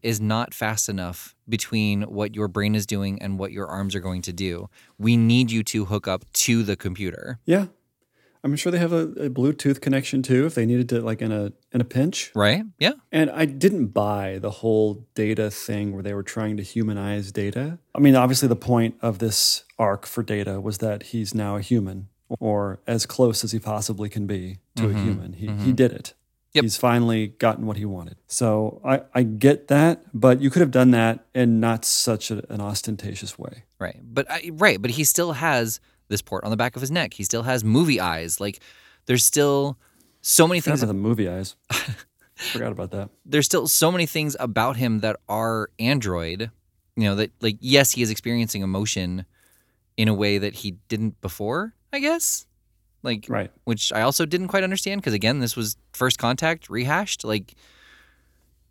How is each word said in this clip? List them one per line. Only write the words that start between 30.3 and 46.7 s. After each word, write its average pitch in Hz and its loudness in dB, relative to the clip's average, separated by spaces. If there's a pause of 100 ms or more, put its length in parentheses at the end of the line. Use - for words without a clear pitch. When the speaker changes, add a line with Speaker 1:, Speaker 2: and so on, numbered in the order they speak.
Speaker 2:
you 139 4
could 175 4
have 156 6
done 127 8
that 113 4 (100)
in 117 4
not 113 0
such - 0
a, 104 -6
an 104 -6
ostentatious 104 -8
way. - -14 (160)
Speaker 1:
Right. 92 -10
But 120 -4
I, 165 -8
right, 156 4
but 120 -2
he 147 -2
still 170 0
has 123 0 (280)
this 104 -2
port - -8
on 104 -4
the 110 -2
back 120 -2
of 123 -8
his 131 -4
neck. 165 -4
He - -10
still 117 -4
has 123 -2
movie 131 4
eyes. 82 -4
Like, 101 -6 (460)
there's 123 4
still 143 2 (460)
so - 6
many 175 2
Speaker 2:
Forgot 156 -2
Speaker 1:
things 143 2
Speaker 2:
about 107 0
the 98 -2
movie 107 0
eyes. 92 -8 (120)
Speaker 1:
<laughs> - -10 (160)
Speaker 2:
Forgot 117 -4
about 95 -8
that. 98 -8 (160)
Speaker 1:
There's 147 2
still 139 0
so 160 4
many 175 0
things 151 -4
about 120 0
him 117 2
that 107 -2 (120)
are 110 -2 (120)
android, 104 -2 (440)